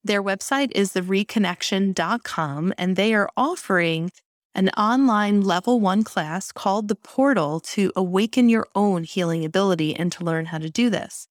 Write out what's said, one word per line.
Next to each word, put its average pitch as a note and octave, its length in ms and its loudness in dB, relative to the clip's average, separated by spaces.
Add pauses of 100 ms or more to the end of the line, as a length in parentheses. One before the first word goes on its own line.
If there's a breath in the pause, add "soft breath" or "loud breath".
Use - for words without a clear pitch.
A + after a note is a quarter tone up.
Their G3+ 200 0
website A3 500 -2
is G3 200 0
the F#3 80 0
reconnection G3 920 -2
dot F3+ 300 -2
com, D#3 520 -4
and F#3 200 -2
they G#3 180 2
are G3+ 220 2
offering F3 720 0 (440)
an F#3+ 160 2
online G#3 720 2
level G3 400 2
one G3 220 2
class E3+ 500 -4
called G#3 360 -2
The G#3 80 -2
Portal F3 640 0
to - 360 -2
awaken G3 520 2
your A3+ 260 2
own G3 300 2
healing E3 400 -2
ability E3 520 0
and F3 160 -2
to - 120 -10
learn E3 220 -2
how E3 120 -8
to D#3+ 100 -8
do A#3 220 2
this. - 400 -6